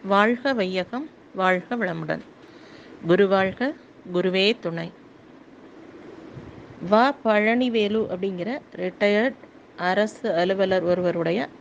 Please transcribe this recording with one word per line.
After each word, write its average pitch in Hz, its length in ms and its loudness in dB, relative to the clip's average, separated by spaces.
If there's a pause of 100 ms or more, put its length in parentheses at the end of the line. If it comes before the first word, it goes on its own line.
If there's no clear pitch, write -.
வாழ்க 220 480 2
வையகம், 196 560 -2 (260)
வாழ்க 185 420 0
வளமுடன். 165 440 -4 (840)
குரு 185 220 4
வாழ்க, 190 440 0 (400)
குருவே 185 480 2
துணை. 165 320 -6 (2000)
வா 240 260 4 (100)
பழனிவேலு 220 840 2
அப்படிங்கிற 190 480 -4 (180)
ரிட்டையர்ட் 208 580 0 (420)
அரசு 202 540 -2
அலுவலர் 185 520 2
ஒருவருடைய 175 680 0 (120)